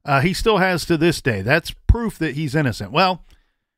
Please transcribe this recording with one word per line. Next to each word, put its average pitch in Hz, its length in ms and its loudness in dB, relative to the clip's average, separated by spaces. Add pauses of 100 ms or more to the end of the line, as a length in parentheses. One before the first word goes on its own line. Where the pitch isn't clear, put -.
uh, 139 160 2
he 180 120 0
still 214 260 2
has 180 260 0
to 170 120 2
this 156 240 2
day. 104 200 -2
That's 139 320 -2 (140)
proof 226 320 0
that 151 160 -2
he's 147 200 -4
innocent." 110 360 -2
Well, 180 340 0 (520)